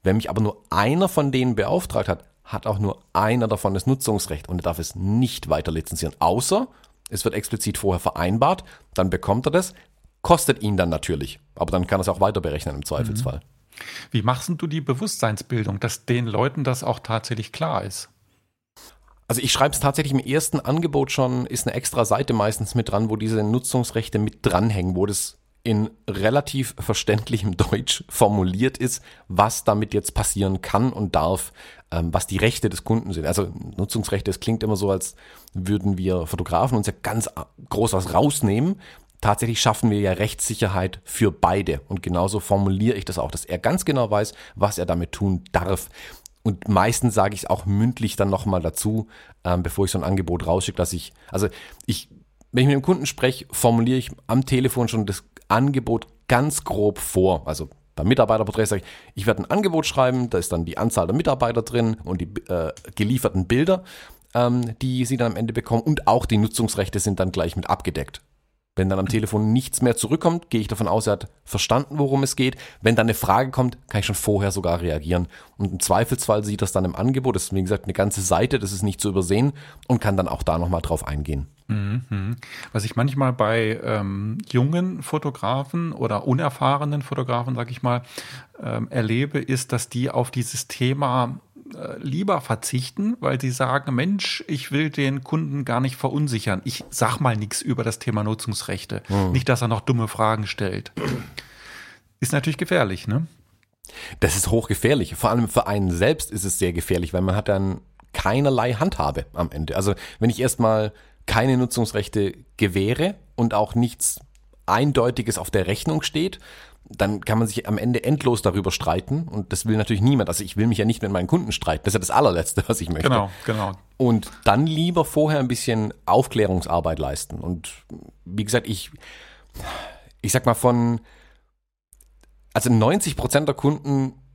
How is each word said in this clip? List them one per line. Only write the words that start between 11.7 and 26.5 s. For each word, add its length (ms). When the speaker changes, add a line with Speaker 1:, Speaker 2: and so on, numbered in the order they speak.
Speaker 1:
dann 140
kann 140
er 20
es 60
auch 120
weiter 200
berechnen 360
im 80
Zweifelsfall. 540
Speaker 2:
Mhm. 220
Wie 120
machst 260
denn 100
du 80
die 140
Bewusstseinsbildung, 1000
dass 260
den 200
Leuten 380
das 200
auch 140
tatsächlich 540
klar 320
ist? 240
Speaker 1:
Also 140
ich 100
schreib's 260
tatsächlich 340
im 60
ersten 400
Angebot 540
schon, 340
ist 200
eine 100
extra 280
Seite 280
meistens 420
mit 160
dran, 200
wo 60
diese 260
Nutzungsrechte 760
mit 240
dranhängen, 540
wo 100
das 320
in 280
relativ 720